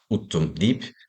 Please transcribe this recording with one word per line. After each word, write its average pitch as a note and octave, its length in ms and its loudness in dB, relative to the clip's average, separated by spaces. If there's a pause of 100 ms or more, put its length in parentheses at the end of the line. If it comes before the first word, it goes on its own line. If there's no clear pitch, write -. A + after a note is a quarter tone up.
(100)
utdum - 500 0
diýip A#2+ 220 2 (260)